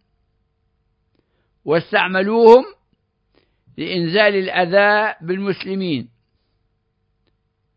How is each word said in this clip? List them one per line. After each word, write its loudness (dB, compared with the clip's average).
واستعملوهم 2
لإنزال -2
الأذى 0
بالمسلمين. -6